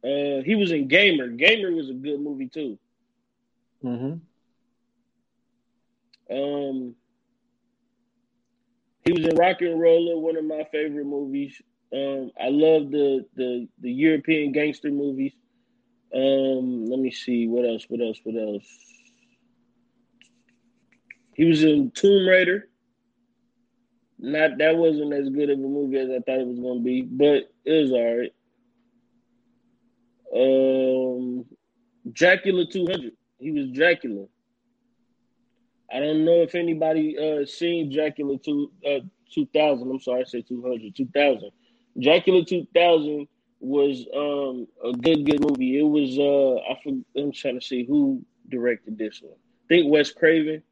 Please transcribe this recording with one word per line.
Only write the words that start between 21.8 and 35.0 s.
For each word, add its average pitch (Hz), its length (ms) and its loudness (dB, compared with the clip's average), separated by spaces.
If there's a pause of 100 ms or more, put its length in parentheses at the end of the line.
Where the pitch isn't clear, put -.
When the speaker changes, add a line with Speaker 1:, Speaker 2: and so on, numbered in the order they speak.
Speaker 1:
Tomb 196 360 4
Raider. 185 400 2 (1500)
Not, 151 400 0
that 160 180 4
wasn't 151 380 2
as 139 160 -2
good 143 180 0
of 143 100 2
a 135 40 -6
movie 135 340 -2
as 131 140 -2
I 127 100 -2
thought 131 200 -2
it 127 60 -4
was 120 120 -8
gonna 123 220 -6
be, 127 200 -2
but 135 500 2 (140)
it 156 180 2
was 139 100 0
all 117 260 0
right. 123 140 -6 (2000)
Um, 131 1080 0 (680)
Dracula 185 540 2
two 180 200 -4
hundred. 147 260 -6 (260)
He 139 120 -10
was 143 200 -4
Dracula. 127 560 0 (1700)